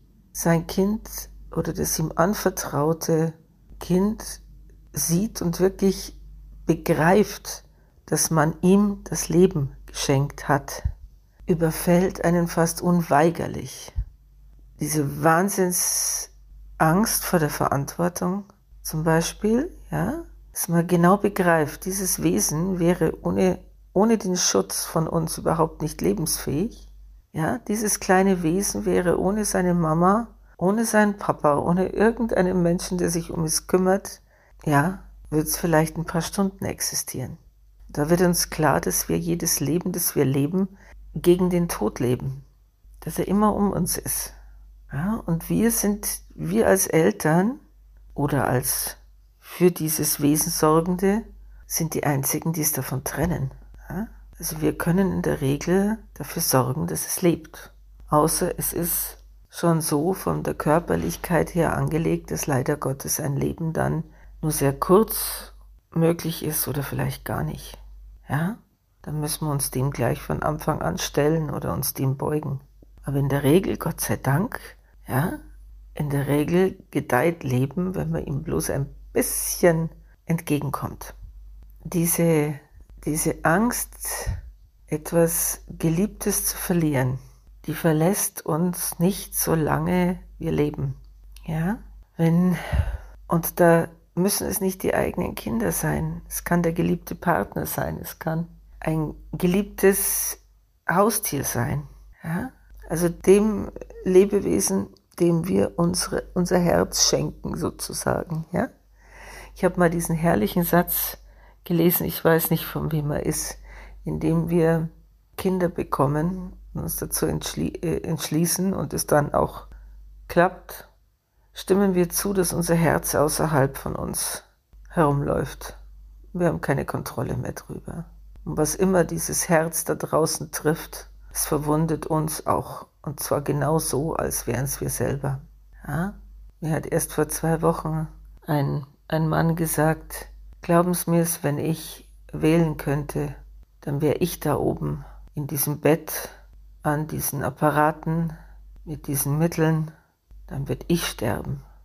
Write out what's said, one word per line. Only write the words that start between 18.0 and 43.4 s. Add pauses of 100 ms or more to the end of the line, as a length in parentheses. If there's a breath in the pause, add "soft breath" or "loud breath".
zum
Beispiel, (180)
ja, (280)
dass
man
genau
begreift,
dieses
Wesen
wäre
ohne, (340)
ohne
den
Schutz
von
uns
überhaupt
nicht
lebensfähig. (440)
Ja,
dieses
kleine
Wesen
wäre
ohne
seine
Mama, (300 soft breath)
ohne
seinen
Papa,
ohne
irgendeinen
Menschen,
der
sich
um
es
kümmert, (440 soft breath)
ja, (260)
wird's
vielleicht
ein
paar
Stunden
existieren. (520)
Da
wird
uns
klar,
dass
wir
jedes
Leben,
das
wir
leben, (360 loud breath)
gegen
den
Tod
leben, (560)
dass
er
immer